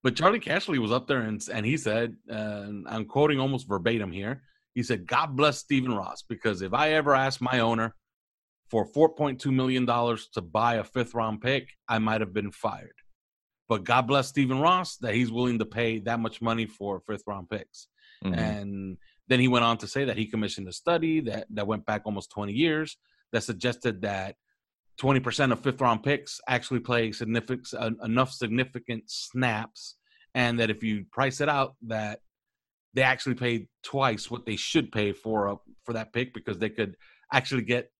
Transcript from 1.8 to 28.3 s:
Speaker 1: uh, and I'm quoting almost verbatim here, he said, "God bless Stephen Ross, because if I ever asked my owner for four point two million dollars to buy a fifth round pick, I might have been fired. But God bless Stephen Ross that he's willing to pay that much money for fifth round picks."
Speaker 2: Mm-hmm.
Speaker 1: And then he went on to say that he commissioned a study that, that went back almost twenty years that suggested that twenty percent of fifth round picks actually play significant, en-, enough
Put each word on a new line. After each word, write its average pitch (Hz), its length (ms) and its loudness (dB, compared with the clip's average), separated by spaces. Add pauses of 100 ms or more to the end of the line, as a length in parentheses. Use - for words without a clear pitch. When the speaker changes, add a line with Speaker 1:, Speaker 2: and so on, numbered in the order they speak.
Speaker 1:
uh, - 40 -8
and 104 520 -8
I'm 110 180 -6
quoting 143 360 2
almost 135 260 -2
verbatim 98 460 0
here, 104 300 -6 (320)
he 123 80 -2
said, 101 240 -2
"God 139 280 0
bless 143 220 4
Stephen 127 360 0
Ross, - 280 -6
because 104 400 -2
if 95 120 -4
I 156 200 4
ever 147 220 4
asked 131 260 0
my 127 180 2
owner 113 360 2 (760)
for 110 160 2
four 156 240 6
point 143 320 -2
two 139 100 0
million 131 320 2
dollars 120 520 0
to 107 60 -4
buy 110 340 2
a 104 80 0
fifth 120 320 -4
round 110 260 -2
pick, 131 280 0 (180)
I 110 120 2
might 110 220 2
have 95 120 -4
been 101 180 -2
fired. - 420 -6 (760)
But 104 160 2
God 120 240 4
bless 135 220 2
Stephen 131 300 2
Ross 180 380 2
that 110 180 -2
he's 117 160 2
willing 120 280 0
to 107 60 0
pay 113 340 -2
that 117 200 -2
much 113 220 -4
money 113 240 0
for 101 420 -6
fifth 104 200 -6
round 98 220 -8
picks." - 380 -10 (360)
Speaker 2:
Mm-hmm. 92 160 0
Speaker 1:
And 101 580 -4 (300)
then 127 120 6
he 127 80 6
went 120 180 6
on 117 140 4
to 104 80 -10
say 139 180 -2
that 110 120 -2
he 110 100 0
commissioned 101 400 -4
a 90 60 -12
study 160 480 2
that, 107 300 -6
that 104 160 -2
went 107 180 -2
back 107 200 -2
almost 104 260 -6
twenty 104 220 -6
years 156 420 0 (380)
that 117 100 2
suggested 113 600 -2
that 98 320 -4 (640)
twenty 135 220 4
percent 127 320 2
of 110 80 2
fifth 131 220 0
round 117 220 4
picks - 440 -2
actually 127 320 0
play 117 320 0
significant, 117 560 -4 (140)
en-, 113 220 -2
enough 120 280 2